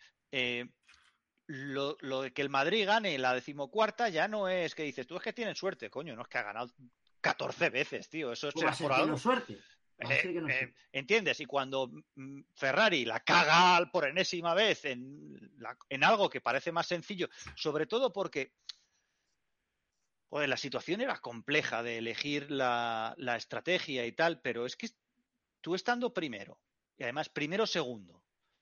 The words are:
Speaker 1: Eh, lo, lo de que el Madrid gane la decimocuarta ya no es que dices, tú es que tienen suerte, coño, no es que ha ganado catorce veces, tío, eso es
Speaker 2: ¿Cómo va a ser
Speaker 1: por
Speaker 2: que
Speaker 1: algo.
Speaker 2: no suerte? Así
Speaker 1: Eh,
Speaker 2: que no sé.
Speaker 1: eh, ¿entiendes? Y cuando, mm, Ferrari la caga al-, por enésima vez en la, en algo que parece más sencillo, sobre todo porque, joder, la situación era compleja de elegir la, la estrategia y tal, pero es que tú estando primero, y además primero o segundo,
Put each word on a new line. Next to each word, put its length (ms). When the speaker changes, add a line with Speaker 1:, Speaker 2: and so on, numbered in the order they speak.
Speaker 1:
Eh, 340
lo, 540
lo 220
de 100
que 100
el 80
Madrid 360
gane 320
la 160
decimocuarta 760
ya 200
no 200
es 260
que 80
dices, 240
tú 100
es 60
que 100
tienen 240
suerte, 340
coño, 240
no 80
es 60
que 100
ha 40
ganado 280
catorce 500
veces, 380
tío, 240
eso 160
es 60
Speaker 2:
¿Cómo 120
va 60
a 20
ser 120
Speaker 1:
por 100
Speaker 2:
que 60
Speaker 1:
algo. 100
Speaker 2:
no 60
suerte? 400
Así 260
Speaker 1:
Eh, 60
Speaker 2:
que 80
no 100
sé. 160
Speaker 1:
eh, 60
¿entiendes? 480
Y 60
cuando, 440
mm, 260
Ferrari 500
la 160
caga 560
al-, 140
por 160
enésima 480
vez 300
en 500
la, 180
en 160
algo 260
que 100
parece 320
más 140
sencillo, 420
sobre 300
todo 260
porque, 420
joder, 180
la 80
situación 460
era 180
compleja 600
de 160
elegir 520
la, 680
la 180
estrategia 720
y 60
tal, 280
pero 260
es 100
que 120
tú 140
estando 400
primero, 480
y 60
además 240
primero 360
o 40
segundo, 560